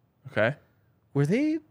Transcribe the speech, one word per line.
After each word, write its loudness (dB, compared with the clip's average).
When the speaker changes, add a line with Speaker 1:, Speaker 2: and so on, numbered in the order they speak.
Speaker 1:
Okay. 0
Speaker 2:
Were 2
they 0